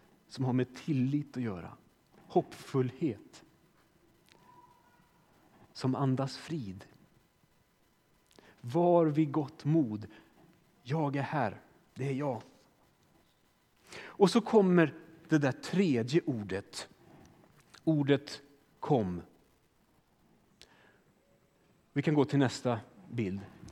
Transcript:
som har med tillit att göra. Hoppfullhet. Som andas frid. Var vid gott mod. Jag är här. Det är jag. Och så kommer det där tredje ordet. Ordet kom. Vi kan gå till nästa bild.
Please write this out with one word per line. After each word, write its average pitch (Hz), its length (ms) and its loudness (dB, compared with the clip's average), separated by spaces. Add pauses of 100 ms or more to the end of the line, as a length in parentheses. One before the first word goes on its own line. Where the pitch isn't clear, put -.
(280)
som - 180 -6
har 123 80 0
med 127 220 0
tillit 139 640 -2
att 127 60 -4
göra. 92 280 -6 (560)
Hoppfullhet. - 1160 -4 (2250)
Som 131 220 -2
andas 135 420 -2
frid. 101 480 -10 (1800)
Var 170 440 4
vid 151 260 2
gott 143 340 -6
mod. 123 420 2 (760)
Jag 139 320 -2
är 139 60 -2
här. 120 400 -4 (320)
Det 131 140 -6
är 139 60 -2
jag. 127 280 -4 (1600)
Och - 280 2
så 226 120 4
kommer 180 520 4 (360)
det 156 80 4
där 143 140 2
tredje 143 720 0
ordet. 101 640 -8 (920)
Ordet 143 580 0 (380)
kom. 92 420 0 (2750)
Vi 143 80 0
kan 156 120 2
gå 143 120 6
till 139 140 2
nästa 123 400 0 (300)
bild. 98 300 -4 (320)